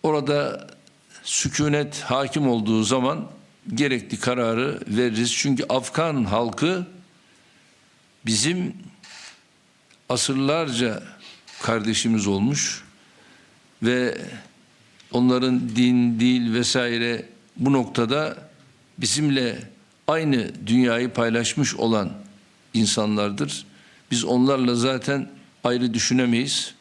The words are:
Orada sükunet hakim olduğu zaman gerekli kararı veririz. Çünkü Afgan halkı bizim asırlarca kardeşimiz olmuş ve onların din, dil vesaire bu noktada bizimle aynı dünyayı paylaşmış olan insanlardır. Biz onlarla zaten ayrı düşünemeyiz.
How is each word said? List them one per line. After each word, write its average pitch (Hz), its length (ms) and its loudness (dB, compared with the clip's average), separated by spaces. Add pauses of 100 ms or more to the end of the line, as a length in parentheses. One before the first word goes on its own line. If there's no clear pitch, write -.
Orada 143 640 0 (560)
sükunet 147 760 -2
hakim 135 460 0
olduğu 110 360 2
zaman 131 440 0 (460)
gerekli 120 460 -2
kararı 123 680 0
veririz. 117 480 0
Çünkü 139 340 0
Afgan 135 540 0
halkı 120 640 0 (1400)
bizim 139 480 0 (1400)
asırlarca 131 960 0 (580)
kardeşimiz 110 640 0
olmuş 107 560 0 (1000)
ve 123 340 0 (960)
onların 127 640 2
din, 120 440 4
dil 123 340 2
vesaire 120 720 0 (320)
bu 135 160 2
noktada 127 640 0 (600)
bizimle 135 720 0 (380)
aynı 147 440 0 (160)
dünyayı 123 420 2
paylaşmış 117 680 0
olan 110 360 0 (600)
insanlardır. 107 920 -2 (460)
Biz 117 120 0
onlarla 123 520 2
zaten 131 560 -2 (320)
ayrı 120 300 0
düşünemeyiz. 123 880 0